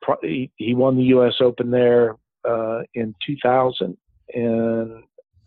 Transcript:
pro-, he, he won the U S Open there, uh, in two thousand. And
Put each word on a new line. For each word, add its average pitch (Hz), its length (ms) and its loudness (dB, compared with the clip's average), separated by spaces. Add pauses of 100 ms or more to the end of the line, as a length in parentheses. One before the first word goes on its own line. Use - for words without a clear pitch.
pro-, - 200 -2
he, 127 360 -6
he 117 160 -2
won 127 240 2
the 127 80 2
U 127 200 6
S 117 160 0
Open 123 300 0
there, 120 440 4 (280)
uh, 113 380 -4 (140)
in 110 200 -6 (100)
two 147 180 -6
thousand. 123 540 0 (360)
And 113 680 -4 (440)